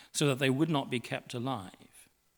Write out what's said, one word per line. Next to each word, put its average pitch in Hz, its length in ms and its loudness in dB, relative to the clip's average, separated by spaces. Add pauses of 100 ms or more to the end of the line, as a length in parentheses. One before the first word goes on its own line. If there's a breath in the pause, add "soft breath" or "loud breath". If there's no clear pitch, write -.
(100)
so - 160 2
that 131 120 2
they 135 120 4
would 147 200 2
not 143 200 0
be 120 100 -2
kept - 320 -6
alive. 120 380 -6 (680)